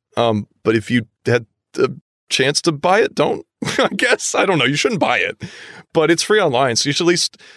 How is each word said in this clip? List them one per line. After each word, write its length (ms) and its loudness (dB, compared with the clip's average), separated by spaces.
Um, 300 0
but 120 2
if 160 -2
you 160 -2
had 200 0
the 240 -2
chance 340 0
to 100 2
buy 280 2
it, 140 -2
don't, 300 -2
<laughs> 40 -6
I 160 2
guess. 400 -2
I 100 0
don't 120 2
know. 80 2
You 100 0
shouldn't 240 -2
buy 200 0
it. 220 -6
But 180 4
it's 120 2
free 180 2
online, 340 2
so 140 -2
you 40 -2
should 120 -2
at 20 4
least 300 0